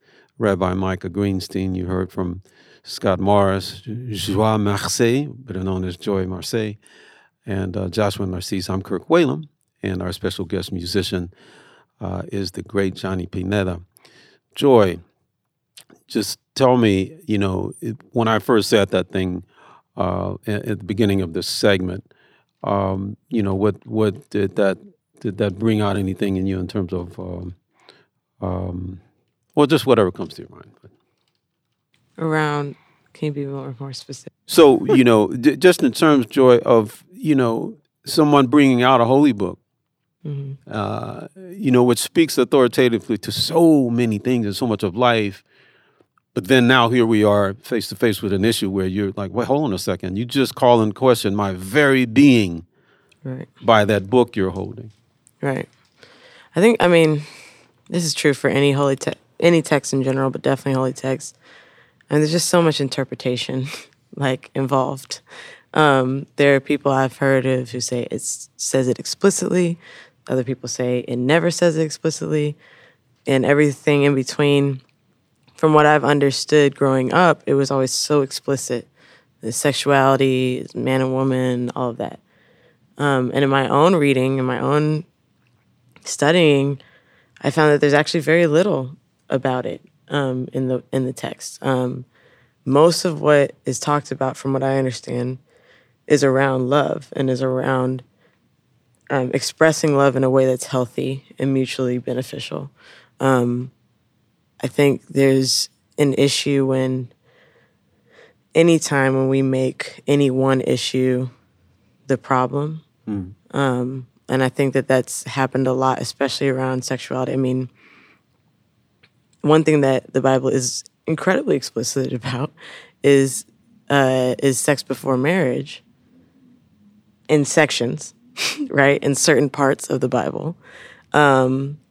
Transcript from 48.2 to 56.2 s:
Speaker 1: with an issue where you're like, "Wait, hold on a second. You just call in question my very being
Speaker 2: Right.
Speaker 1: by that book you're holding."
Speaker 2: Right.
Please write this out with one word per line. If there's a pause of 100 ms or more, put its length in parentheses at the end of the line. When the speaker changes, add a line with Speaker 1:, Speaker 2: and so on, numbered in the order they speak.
Speaker 1:
with
an
issue
where
you're
like,
"Wait,
hold
on
a
second.
You
just
call
in
question
my
very
being (560)
Speaker 2:
Right. (160)
Speaker 1:
by
that
book
you're
holding." (500)
Speaker 2:
Right. (880)